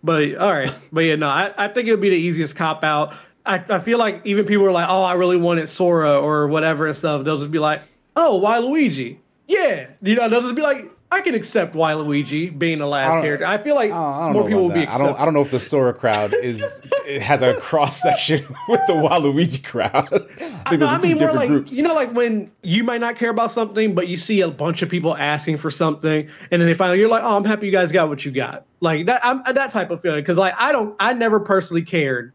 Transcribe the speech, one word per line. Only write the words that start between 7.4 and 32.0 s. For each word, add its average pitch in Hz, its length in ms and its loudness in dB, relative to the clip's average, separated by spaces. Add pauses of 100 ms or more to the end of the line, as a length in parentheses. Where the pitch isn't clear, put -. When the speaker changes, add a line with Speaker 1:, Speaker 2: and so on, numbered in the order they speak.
Speaker 1:
be 160 80 -2
like, 151 240 0 (340)
"Oh, 285 260 4
Waluigi, 220 760 0 (280)
yeah." 247 420 0 (120)
You 202 140 0
know, 233 160 2
they'll 233 100 4
just 247 140 -4
be 294 80 -2
like, 269 280 -2 (220)
"I 381 80 0
can 370 140 -2
accept 208 400 -2
Waluigi 151 840 -2
being 165 200 -2
the 147 80 -4
last 143 260 0
Speaker 2:
I - 40 2
don't, 160 80 0
Speaker 1:
character." 147 220 -2
I 202 120 0
feel 285 160 0
like 233 160 2
Speaker 2:
I 185 40 -6
don't, 165 80 -4 (120)
I 156 100 -4
don't 156 80 0
Speaker 1:
more 208 100 2
Speaker 2:
know 208 60 0
Speaker 1:
people 196 180 2
Speaker 2:
about - 20 2
Speaker 1:
would 170 120 -2
be - 60 -
Speaker 2:
that. - 80 -8
I 123 40 0
don't, 139 100 2
Speaker 1:
accept- 127 120 -2
Speaker 2:
I 143 60 0
don't 160 80 2
know 147 80 4
if 143 80 0
the 127 100 -2
Sora 131 320 0
crowd 104 400 0
is, 120 640 -6
Speaker 1:
<laughs> 571 100 -4
Speaker 2:
it 139 140 -6
has 135 220 2
a 123 180 4
cross 143 400 0
section - 380 2 (200)
<laughs> - 100 -12
with 226 180 4
the 185 80 2
Waluigi 151 680 2
crowd. 113 320 -4
I 135 140 4
think - 580 -6
Speaker 1:
I, 214 100 2
no, - 0 -
Speaker 2:
those 285 120 4
are 294 80 2
Speaker 1:
I 339 40 0
Speaker 2:
two 359 80 2
Speaker 1:
mean 330 100 2
more - 80 4
Speaker 2:
different 311 100 2
Speaker 1:
like, 277 120 0
Speaker 2:
groups. 285 260 0
Speaker 1:
you 254 80 -2
know, 320 120 2
like, 254 200 0
when 233 360 -2 (120)
you 190 220 0
might 233 180 -2
not 233 140 -4
care 233 140 -2
about 233 200 0
something, 214 440 -2
but 175 140 -2
you 175 80 -6
see 196 240 0
a 170 100 2
bunch 156 300 -4
of 180 80 -2
people 165 260 -2
asking 147 440 -2
for 151 120 -4
something, 156 560 0 (240)
and 175 120 2
then 170 40 4
they 170 80 4
finally, 180 240 2
you're 214 120 6
like, 226 120 2
"Oh, 226 140 0
I'm 202 80 0
happy 208 220 0
you 190 60 0
guys 180 200 2
got 165 160 2
what 143 160 -6
you 143 80 -6
got." 127 320 -6 (180)
Like 160 240 0
that, 240 180 2
I'm 262 180 0 (120)
that 269 160 0
type 180 200 -4
of 170 120 -6
feeling. 151 220 -2
'Cause, 170 140 2
like, 190 200 2
I 262 140 2
don't, 214 280 0
I 220 120 2
never 226 280 2
personally 180 420 0
cared 131 520 -2